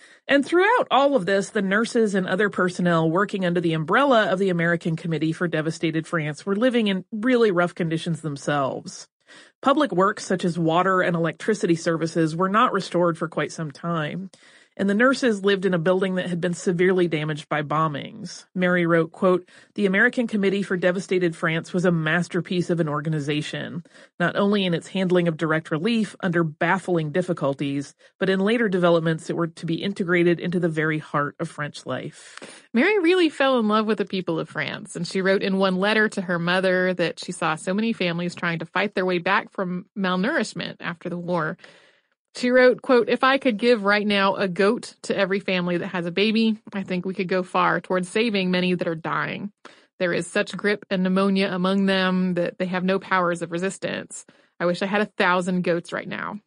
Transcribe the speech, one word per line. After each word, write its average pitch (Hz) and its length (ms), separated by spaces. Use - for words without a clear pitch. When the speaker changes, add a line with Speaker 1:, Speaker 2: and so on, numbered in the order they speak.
Speaker 1:
And 277 140
throughout 392 460
all 277 240
of 185 100
this, 196 240
the 208 140
nurses 214 500
and 190 140
other 196 240
personnel 175 580
working 190 360
under 175 140
the 165 140
umbrella 214 520
of 180 120
the 196 120
American 170 460
Committee 160 360
for 170 160
Devastated 160 580
France 151 400
were 196 100
living 233 300
in 190 260
really 233 380
rough 175 240
conditions 160 480
themselves. 143 840
Public 285 280
works 190 320
such 190 220
as 170 140
water 180 420
and 175 140
electricity 165 580
services 165 640
were 185 120
not 220 260
restored 175 440
for 170 100
quite 151 240
some 156 200
time, 170 580
and 196 120
the 202 40
nurses 240 500
lived 196 220
in 185 80
a 170 60
building 185 360
that 180 140
had 175 100
been 175 140
severely 180 560
damaged 151 400
by 151 120
bombings. 151 840
Mary 180 300
wrote, 165 260
quote, 180 340
"The 208 100
American 233 400
Committee 196 380
for 185 140
Devastated 180 580
France 165 380
was 180 100
a 185 80
masterpiece 170 800
of 170 100
an 165 80
organization, 147 960
not 165 160
only 202 260
in 175 100
its - 140
handling 180 400
of 160 80
direct 156 340
relief 208 520
under 170 240
baffling 170 640
difficulties, 143 800
but 190 100
in 190 100
later 220 300
developments 170 580
that 170 80
were 170 120
to - 180
be 165 180
integrated 175 560
into 180 220
the 170 80
very 156 300
heart 147 420
of 160 80
French - 360
life." - 540
Speaker 2:
Mary 381 260
really 349 280
fell 269 320
in 214 80
love 214 180
with 214 120
the 202 80
people 180 340
of 180 80
France, - 480
and 170 100
she 190 160
wrote 190 220
in 190 140
one 190 180
letter 214 320
to 208 140
her 175 180
mother 185 540
that 175 260
she - 140
saw 160 220
so 185 180
many 226 180
families 175 420
trying 165 260
to 160 60
fight 202 300
their 185 100
way 180 120
back 185 340
from 180 360
malnourishment 190 800
after 170 300
the 175 80
war. 170 400
She 247 160
wrote, 254 300
quote, 247 280
"If 247 140
I 262 140
could 254 200
give 233 260
right 202 220
now 196 300
a 202 120
goat 196 560
to - 140
every 196 220
family 180 380
that - 100
has 175 180
a 175 60
baby, 214 460
I 202 100
think 180 220
we 190 80
could 185 140
go 185 160
far 175 380
towards 185 260
saving 202 440
many 180 240
that 175 120
are 165 80
dying. 151 560
There 175 160
is 165 140
such - 260
grippe 202 360
and 185 140
pneumonia 190 480
among 190 360
them 185 480
that 175 220
they 185 100
have 180 160
no 190 160
powers 175 420
of 170 100
resistance. - 760
I 170 60
wish 175 160
I 202 40
had 208 160
a 208 160
thousand 180 460
goats 175 280
right - 160
now. 104 400